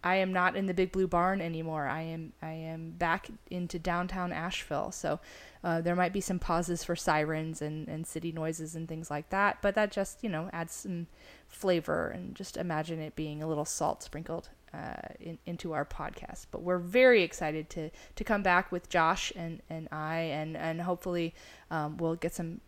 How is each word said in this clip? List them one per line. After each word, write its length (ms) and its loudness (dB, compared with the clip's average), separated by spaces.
I 140 4
am 140 2
not 240 4
in 120 0
the 60 0
Big 180 2
Blue 160 2
Barn 340 2
anymore. 460 -2
I 140 -2
am, 400 -6
I 100 -8
am 400 -8
back 380 0
into 300 -4
downtown 520 -2
Asheville. 600 -4
So, 280 -2
uh, 180 2
there 140 2
might 180 4
be 80 0
some 160 0
pauses 460 0
for 120 -2
sirens 680 0
and, 240 -6
and 180 -6
city 260 -6
noises 440 -4
and 120 -6
things 220 -8
like 220 -4
that, 320 2
but 100 4
that 180 2
just, 320 -4
you 60 -2
know, 240 -2
adds 220 -6
some 320 -6
flavor, 600 2
and 260 -8
just 200 -10
imagine 440 -2
it 160 -8
being 260 -4
a 60 -4
little 180 0
salt 380 -2
sprinkled, 460 -8
uh, 320 -8
in, 280 -10
into 260 -6
our 120 0
podcast. 640 -10
But 100 -8
we're 160 2
very 460 10
excited 480 -2
to, 180 -4
to 80 -4
come 200 2
back 280 6
with 180 -4
Josh 460 4
and, 320 -6
and 240 -8
I, 260 -2
and, 380 -2
and 260 -2
hopefully, 520 0
um, 260 -2
we'll 180 0
get 200 -4
some 320 -6